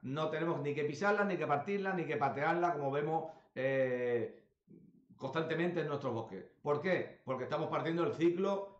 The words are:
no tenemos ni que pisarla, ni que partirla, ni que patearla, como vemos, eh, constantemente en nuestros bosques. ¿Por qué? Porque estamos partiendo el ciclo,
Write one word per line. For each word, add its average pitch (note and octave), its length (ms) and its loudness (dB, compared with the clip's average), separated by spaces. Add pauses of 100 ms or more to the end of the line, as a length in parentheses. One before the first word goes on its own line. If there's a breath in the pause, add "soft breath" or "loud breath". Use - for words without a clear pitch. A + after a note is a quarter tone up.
no D3+ 260 -2
tenemos D#3+ 320 0
ni C#3+ 120 -2
que D3 120 0
pisarla, G3+ 400 2
ni F#3+ 120 0
que D3+ 80 0
partirla, F#3+ 480 0
ni E3+ 120 0
que D3 120 -2
patearla, D#3 560 2
como C#3+ 180 0
vemos, D#3 400 0 (220 loud breath)
eh, B2 880 0 (760)
constantemente D#3+ 640 0
en D3 60 -2
nuestros C3 260 -2
bosques. G#2+ 320 -6 (160)
¿Por C#3+ 200 0
qué? - 440 -2
Porque B2+ 180 -4
estamos D3+ 260 -2
partiendo E3 360 0
el C#3 80 0
ciclo, F#3 680 2